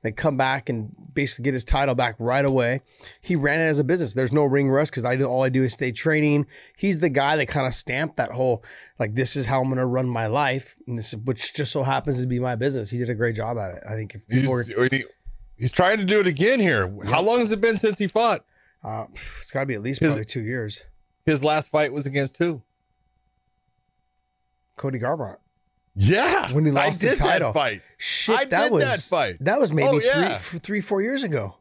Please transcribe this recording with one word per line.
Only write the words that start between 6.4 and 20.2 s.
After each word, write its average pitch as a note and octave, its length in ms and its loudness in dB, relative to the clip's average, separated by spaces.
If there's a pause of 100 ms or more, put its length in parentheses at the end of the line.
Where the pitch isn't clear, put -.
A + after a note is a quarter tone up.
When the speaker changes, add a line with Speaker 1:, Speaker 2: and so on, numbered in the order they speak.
Speaker 1:
He's F#3+ 220 0
the D#3+ 140 2
guy C#3 240 2
that D3 100 0
kinda C3 260 0
stamped C3+ 460 -4
that B2 140 -4
whole, B2 320 0 (340)
like, G#2+ 160 -2
"This B2+ 220 0
is C3+ 100 -2
how C3 160 0
I'm C3 80 0
gonna B2+ 160 0
run B2+ 240 0
my A2+ 160 -2
life," C3 500 -2 (120)
and A#2+ 100 -6
this, A2 160 -6
which A#2 400 -4
just C#3+ 180 -4
so C#3 120 -2
happens C3+ 360 -2
to B2+ 60 -2
be B2 140 -2
my B2 160 -2
business. A#2+ 340 -2
He A#2+ 80 -6
did B2 140 -4
a A#2 40 -2
great A2+ 200 -2
job A2 240 -6
at F#2 160 -8
it. - 120 -16
I G#2+ 60 -8
think A2 220 -10
if G#2+ 120 -16
Speaker 2:
He's, B2 140 2
Speaker 1:
people C3+ 140 2
were B2 80 -2
Speaker 2:
he, B2 400 0 (520)
he's B2 160 -2
trying G3 280 4
to G3 60 0
do G#3 160 4
it F3+ 60 4
again F#3+ 320 2
here. A2 320 2 (120)
Speaker 1:
Yeah. - 80 -2
Speaker 2:
How D#3 100 2
long A3+ 180 4
has A3 120 2
it G#3 100 -2
been A3+ 160 2
since G#3 220 0
he G3+ 80 0
fought? A3 360 0 (400)
Speaker 1:
Uh, A2 220 -8 (340)
it's - 120 -16
gotta C#3 140 -2
be C3 100 -4
at G2+ 60 -8
least C3 200 -4
Speaker 2:
His D#3 120 4
Speaker 1:
probably G#2+ 120 -4